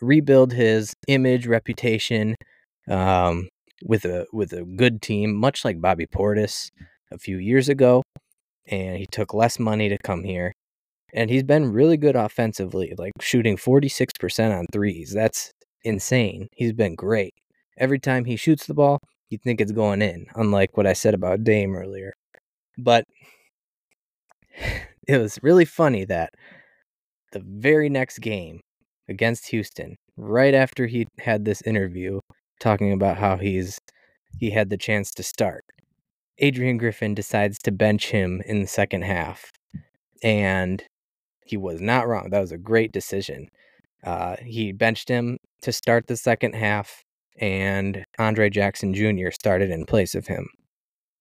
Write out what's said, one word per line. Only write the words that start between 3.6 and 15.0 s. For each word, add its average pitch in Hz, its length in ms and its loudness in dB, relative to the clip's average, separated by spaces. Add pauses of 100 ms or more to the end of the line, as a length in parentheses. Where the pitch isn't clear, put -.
with 104 200 0
a, 90 280 -4
with 104 200 -4
a 87 120 -10
good 107 380 0
team, 107 320 -2
much 113 300 -2
like 92 160 -2
Bobby 82 260 0
Portis 104 640 -2 (400)
a - 80 -16
few 95 200 -8
years 123 300 2
ago, 131 340 6 (640)
and 92 300 -6
he 95 80 -10
took - 280 -6
less 113 240 2
money 107 300 0
to 101 160 -2
come 90 180 -4
here. 92 300 -6 (600)
And 113 180 -2
he's 131 120 2
been 143 300 2
really 151 240 6
good 147 200 4
offensively, 98 800 -2
like, 92 240 -8
shooting 113 360 2
forty-six 135 640 2
percent 110 340 0
on 87 180 -6
threes. 92 400 -4